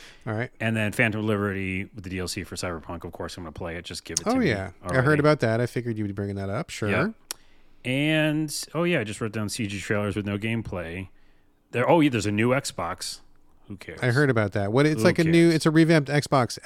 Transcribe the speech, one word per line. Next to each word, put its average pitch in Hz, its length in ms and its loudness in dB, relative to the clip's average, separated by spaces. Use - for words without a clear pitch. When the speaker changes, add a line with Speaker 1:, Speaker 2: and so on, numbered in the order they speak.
Speaker 1:
cool. 113 80 -4
Speaker 2:
All 107 60 -2
right. 123 120 -6
Speaker 1:
And 113 160 0
then 104 160 0
Phantom 110 340 0
Liberty 98 680 -2
with 101 100 -14
the 92 60 -12
D 95 80 -4
L 90 100 -4
C 95 160 -8
for - 100 -14
Cyberpunk. 87 500 -8
Of 85 80 -12
course, 87 260 -10
I'm 90 60 -10
gonna 80 80 -12
play 85 240 -8
it. 87 100 -10
Just - 180 -12
give - 160 -6
it - 40 -2
to 208 60 0
Speaker 2:
Oh, 254 60 0
Speaker 1:
me 233 140 2
Speaker 2:
yeah. 95 220 -2
I 127 140 -4
heard 127 100 4
Speaker 1:
already. 147 140 4
Speaker 2:
about 151 200 4
that. 113 180 2
I 123 80 0
figured 120 300 -6
you'd 107 100 -2
be 101 60 -4
bringing 101 240 -4
that 98 140 -6
up. 120 180 -6
Sure. 208 220 -4
Speaker 1:
Yeah. 196 180 0
And, 151 720 0
oh, 165 100 0
yeah, 175 160 0
I 107 40 -2
just 104 160 -8
wrote 107 120 -4
down 107 160 -4
C 110 180 -4
G 98 140 -6
trailers 104 340 0
with 101 120 -4
no 101 120 -2
gameplay. 95 680 -6
There, 123 160 0
oh, 165 120 8
yeah, 147 100 6
there's 107 160 0
a 107 60 0
new 113 180 2
Xbox. - 720 -4
Who 101 80 -12
cares? - 260 -16
Speaker 2:
I 123 80 2
heard 139 200 4
about 107 220 2
that. 101 200 0
What? 139 140 6
It's 156 140 2
Speaker 1:
Who 110 60 4
Speaker 2:
like 170 120 4
a 165 60 4
new, 170 240 6
Speaker 1:
cares? 165 80 6
Speaker 2:
it's 156 100 0
a 165 40 4
revamped 156 400 6
Xbox 139 560 2